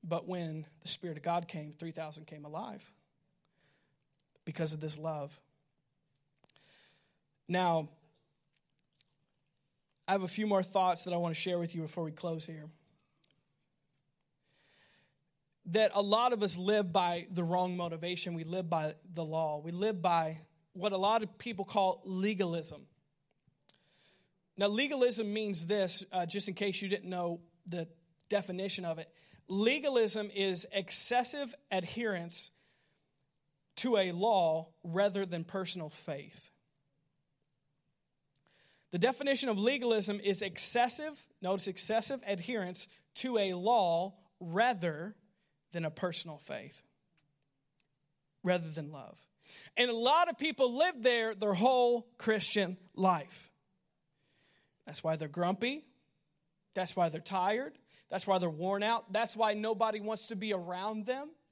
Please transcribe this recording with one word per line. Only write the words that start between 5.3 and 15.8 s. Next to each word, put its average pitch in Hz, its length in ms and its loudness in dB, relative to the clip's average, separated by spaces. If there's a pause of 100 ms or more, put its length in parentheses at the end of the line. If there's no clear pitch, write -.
Now, 170 420 2 (2250)
I 185 60 2
have 196 100 2
a 185 60 -4
few 214 200 -2
more 196 160 4
thoughts 185 400 2
that 180 100 -4
I - 20 2
want 175 180 0
to 156 60 -6
share 180 200 0
with 170 140 -4
you 165 80 -4
before 160 200 -6
we 160 80 -4
close 160 340 -6
here. 156 240 -14 (3000)
That 202 280 4